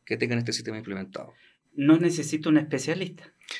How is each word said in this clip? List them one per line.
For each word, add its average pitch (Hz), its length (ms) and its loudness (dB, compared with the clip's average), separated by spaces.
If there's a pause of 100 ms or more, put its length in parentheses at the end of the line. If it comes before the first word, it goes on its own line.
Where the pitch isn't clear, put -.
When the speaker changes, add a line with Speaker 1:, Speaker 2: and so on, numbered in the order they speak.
Speaker 1:
que 110 120 -4
tengan 120 220 0
este 117 140 -2
sistema 113 260 -6
implementado. 98 540 -10 (400)
Speaker 2:
No 143 240 6
necesito 156 540 0
un 151 80 6
especialista. 156 760 -4 (280)